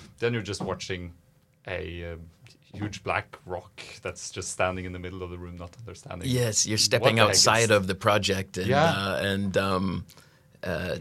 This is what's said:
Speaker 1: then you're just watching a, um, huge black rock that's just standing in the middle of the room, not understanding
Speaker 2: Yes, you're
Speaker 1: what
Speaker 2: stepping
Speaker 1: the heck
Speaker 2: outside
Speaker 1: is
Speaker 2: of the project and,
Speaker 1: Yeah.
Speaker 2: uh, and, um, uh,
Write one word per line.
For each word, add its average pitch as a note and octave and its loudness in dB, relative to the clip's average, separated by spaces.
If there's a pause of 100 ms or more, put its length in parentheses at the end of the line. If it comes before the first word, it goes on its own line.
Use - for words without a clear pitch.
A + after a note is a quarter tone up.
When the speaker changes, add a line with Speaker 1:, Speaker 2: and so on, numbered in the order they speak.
(180)
Speaker 1:
then A#2 0
you're A2+ -2
just G2 -6
watching F2+ -6 (560)
a, E2+ -8
um, E2 -12 (520)
huge G2+ -8
black F#2+ -4 (100)
rock F2+ -10 (200)
that's - -10
just F#2 -8
standing F#2 0
in F2+ -8
the F2+ -10
middle F2+ -10
of F2 -10
the F2 -12
room, F2 -14
not E2+ -14
understanding F#2 -10
Speaker 2:
Yes, B2 2
you're G#2+ -2
Speaker 1:
what G2+ 2
Speaker 2:
stepping A2 4
Speaker 1:
the A2+ 8
heck G#2 6
Speaker 2:
outside A2 6
Speaker 1:
is G#2+ 4
Speaker 2:
of G2+ 6
the G2 -2
project G2 2
and, F#2 -2
Speaker 1:
Yeah. C#3 4
Speaker 2:
uh, G2 0
and, G2 0
um, F#2+ 0 (580)
uh, F2 -4